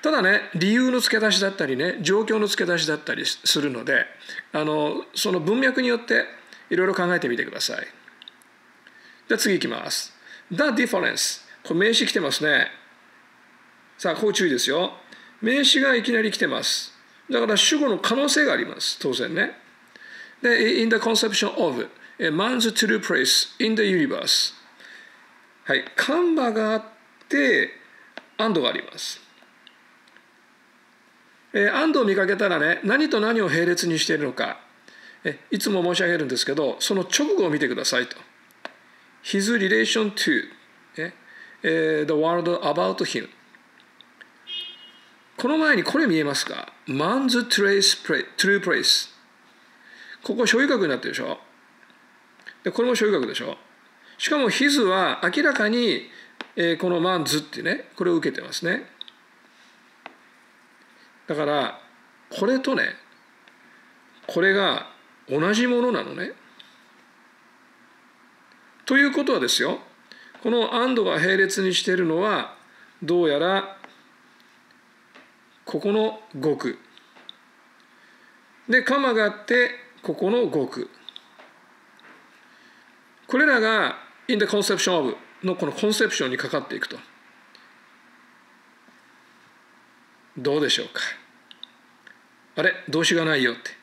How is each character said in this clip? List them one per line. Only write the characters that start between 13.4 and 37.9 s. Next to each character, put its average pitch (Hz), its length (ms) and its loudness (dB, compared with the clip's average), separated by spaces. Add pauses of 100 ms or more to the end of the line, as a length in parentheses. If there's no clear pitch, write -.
さ 185 140 -2
あ、 156 60 -2
こ - 60 -4
こ 208 100 2
注 185 160 2
意 - 20 2
で 123 80 0
す 127 100 -2
よ。 165 240 -2 (480)
名 254 240 2
詞 262 160 4
が 269 140 2
い 226 80 0
き 247 100 -2
な 220 80 2
り 214 120 0
来 - 40 -8
て 170 120 0
ま 127 160 -4
す。 - 280 -4 (380)
だ 247 80 0
か 233 80 2
ら 214 100 2
主 302 220 4
語 285 100 2
の 190 100 0
可 - 180 0
能 277 120 2
性 294 160 4
が 196 80 2
あ 127 40 0
り 117 100 -2
ま - 140 -12
す。 - 180 -4
当 135 160 -2
然 - 180 -4
ね。 196 240 -4 (840)
で、 226 400 4
in 226 80 2
the 226 60 4
conception 214 520 0 (160)
of 127 240 -2 (300)
a 160 120 0
man's 220 420 0
true 214 280 0
place - 540 0 (100)
in 220 120 2
the 220 60 2
universe。 - 720 0 (1120)
は 139 120 0
い。 - 80 -2 (100)
カ 285 220 0
ン 349 180 4
マ 254 160 2
が 220 220 0
あ 220 60 0
っ 214 60 -6 (440)
て、 - 500 2 (600)
and 214 220 2
が 123 100 2
あ - 20 -4
り - 100 -4
ま - 160 -16
す。 - 220 -10 (2250)
え 202 120 2
ー、 - 100 0
and 294 240 2
を 233 40 4
見 196 120 2
か 190 100 2
け 196 100 0
た 202 120 0
ら 170 100 0
ね、 156 240 2
何 277 260 2
と 214 120 0
何 226 220 2
を 180 60 0
並 165 180 0
列 175 200 0
に 165 120 0
し - 80 0
て 165 80 0
い 151 40 0
る 147 60 -2
の 127 80 -4
か。 - 260 -6 (640)
え、 143 160 -6 (140)
い 196 80 -2
つ 226 100 -2
も 185 140 2
申 175 100 0
し 185 80 0
上 175 80 2
げ 170 80 2
る 156 60 -2
ん 131 40 -4
で 127 80 -2
す - 80 -2
け 139 100 -2
ど、 143 260 0
そ - 140 -2
の 190 80 0
直 294 340 0
後 220 80 2
を 165 60 0
見 147 100 -2
て 151 80 0
く 117 80 -2
だ - 80 -6
さ 127 160 0